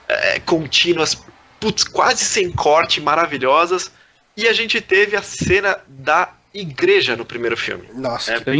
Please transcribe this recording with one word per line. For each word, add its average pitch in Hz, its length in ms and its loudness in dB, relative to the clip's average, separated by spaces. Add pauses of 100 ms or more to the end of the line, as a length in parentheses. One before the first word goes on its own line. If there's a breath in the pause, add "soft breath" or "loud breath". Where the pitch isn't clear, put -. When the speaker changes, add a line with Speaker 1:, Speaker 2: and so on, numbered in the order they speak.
Speaker 1:
é, - 320 0
contínuas, 160 760 0 (440)
putz, 143 240 -2
quase 254 420 0
sem 185 260 -2
corte, 156 480 2
maravilhosas. 151 920 0 (440 soft breath)
E 220 120 0
a 226 60 4
gente 226 280 -2
teve 202 340 2
a 202 60 0
cena 196 560 0 (100)
da 147 460 0 (180)
igreja 170 640 0
no 113 80 -8
primeiro 117 320 -4
filme. 98 380 -8
Speaker 2:
Nossa, 120 400 -4
Speaker 1:
É. 117 60 0
Speaker 2:
que - 60 -8
puta 135 140 0